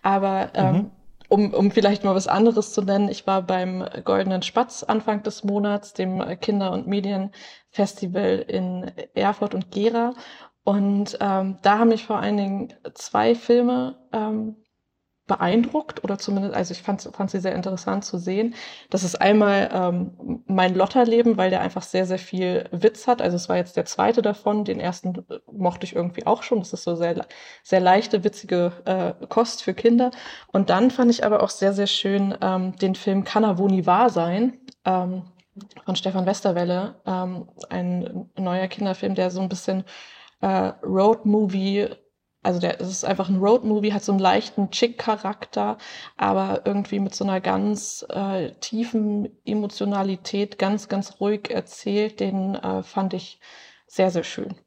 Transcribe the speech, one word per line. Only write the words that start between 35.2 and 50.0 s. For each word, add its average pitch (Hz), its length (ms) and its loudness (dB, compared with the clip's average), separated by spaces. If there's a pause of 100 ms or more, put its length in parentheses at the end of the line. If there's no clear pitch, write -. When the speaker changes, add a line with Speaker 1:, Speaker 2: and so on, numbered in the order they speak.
Speaker 1:
von 190 100 -4
Stefan 190 300 -2
Westerwelle, 180 720 0 (100)
ähm, 185 420 -6 (220)
ein 180 680 -4
neuer 185 300 -2
Kinderfilm, 196 480 -4
der 185 160 0
so 185 80 -6
ein 190 100 -2
bisschen, 190 360 -4 (560)
äh, 190 320 0 (120)
Roadmovie, 202 1040 2 (580)
also 180 140 0
der, 175 220 -2
es 180 80 -6
ist - 160 -8
einfach 185 240 -2
ein 190 80 2
Roadmovie, 208 560 2
hat 202 100 -4
so 202 80 -2
einen 196 80 2
leichten 190 500 2
Chick-Charakter, 214 1080 -2 (400)
aber 196 480 0
irgendwie 202 340 -2
mit 196 160 -4
so - 80 -4
einer 190 160 0
ganz, 190 720 -2
äh, 190 500 -4
tiefen 214 680 -2 (160)
Emotionalität, 202 1120 -2